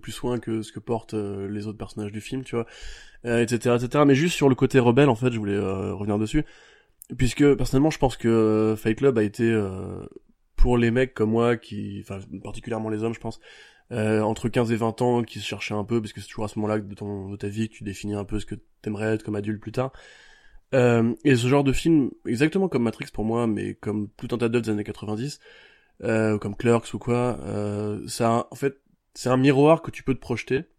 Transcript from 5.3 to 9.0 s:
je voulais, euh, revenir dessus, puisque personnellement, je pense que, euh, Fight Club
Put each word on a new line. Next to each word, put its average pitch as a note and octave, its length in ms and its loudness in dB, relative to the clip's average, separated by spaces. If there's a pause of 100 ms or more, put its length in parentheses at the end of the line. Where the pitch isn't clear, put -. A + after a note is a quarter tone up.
je A2+ 60 -4
voulais, G2+ 160 -4
euh, F#2+ 400 -2
revenir G2+ 240 -2
dessus, A2 260 0 (720)
puisque C#3 380 6
personnellement, C#3 340 4
je - 80 -4
pense B2 180 2
que, - 120 -2
euh, A2 480 4
Fight A2 200 -2
Club C3+ 220 2